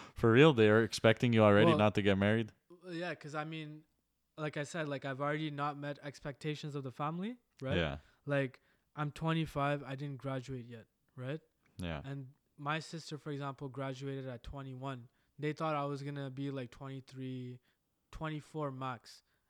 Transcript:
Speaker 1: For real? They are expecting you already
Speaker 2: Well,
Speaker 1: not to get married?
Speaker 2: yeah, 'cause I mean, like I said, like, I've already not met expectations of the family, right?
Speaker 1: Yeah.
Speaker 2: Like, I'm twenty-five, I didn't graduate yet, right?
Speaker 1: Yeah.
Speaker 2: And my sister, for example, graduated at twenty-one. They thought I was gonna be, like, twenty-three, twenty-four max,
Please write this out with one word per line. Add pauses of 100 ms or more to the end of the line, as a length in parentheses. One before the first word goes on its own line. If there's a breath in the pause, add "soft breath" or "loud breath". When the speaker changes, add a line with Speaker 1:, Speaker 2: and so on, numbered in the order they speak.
(160 loud breath)
Speaker 1:
For
real?
They
are
expecting
you
already
Speaker 2:
Well,
Speaker 1:
not
to
get
married? (400)
Speaker 2:
yeah,
'cause
I
mean, (540)
like
I
said,
like,
I've
already
not
met
expectations
of
the
family, (240)
right?
Speaker 1:
Yeah. (280)
Speaker 2:
Like, (380)
I'm
twenty-five,
I
didn't
graduate
yet, (280)
right? (380)
Speaker 1:
Yeah.
Speaker 2:
And (300)
my
sister,
for
example,
graduated
at
twenty-one. (320)
They
thought
I
was
gonna
be,
like,
twenty-three, (520)
twenty-four
max, (260)